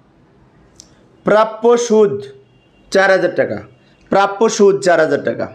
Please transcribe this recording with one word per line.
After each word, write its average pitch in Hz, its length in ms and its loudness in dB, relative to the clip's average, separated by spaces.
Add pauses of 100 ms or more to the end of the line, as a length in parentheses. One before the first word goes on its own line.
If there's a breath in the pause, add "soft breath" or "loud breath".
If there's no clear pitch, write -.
(1200 soft breath)
প্রাপ্য 220 520 0
সুদ 214 460 0 (680)
চার 190 200 2
হাজার 175 240 0
টাকা, 107 280 -4 (460 soft breath)
প্রাপ্য 196 400 0
সুদ 202 320 2
চার 165 200 2
হাজার 143 240 -2
টাকা। 110 300 -8